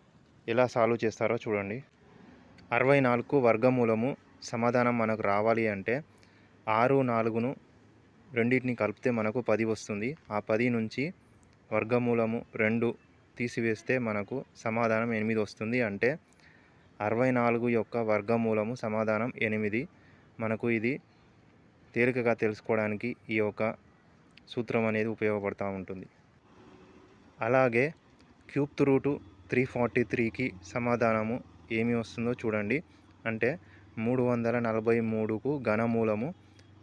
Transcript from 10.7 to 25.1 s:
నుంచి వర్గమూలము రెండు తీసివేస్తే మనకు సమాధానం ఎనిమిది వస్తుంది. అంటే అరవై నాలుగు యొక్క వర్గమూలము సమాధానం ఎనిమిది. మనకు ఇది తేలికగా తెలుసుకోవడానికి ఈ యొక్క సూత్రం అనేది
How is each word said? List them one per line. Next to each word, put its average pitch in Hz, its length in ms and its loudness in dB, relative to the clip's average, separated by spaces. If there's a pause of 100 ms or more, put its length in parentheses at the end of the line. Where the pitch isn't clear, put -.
నుంచి 113 300 -4 (640)
వర్గమూలము 117 680 0 (240)
రెండు 113 240 2 (500)
తీసివేస్తే 120 560 -2 (120)
మనకు 104 300 -4 (260)
సమాధానం 113 540 0
ఎనిమిది 110 260 0
వస్తుంది. 110 360 -4 (100)
అంటే 101 200 0 (960)
అరవై 113 320 2
నాలుగు 120 380 2
యొక్క 110 200 -2 (140)
వర్గమూలము 110 640 0 (100)
సమాధానం 110 480 -2 (160)
ఎనిమిది. 107 340 -2 (640)
మనకు 110 240 -2 (120)
ఇది 117 140 -2 (1000)
తేలికగా 120 380 2 (100)
తెలుసుకోవడానికి 107 680 -2 (240)
ఈ - 80 2
యొక్క 104 200 -2 (880)
సూత్రం 117 380 -2
అనేది 110 240 0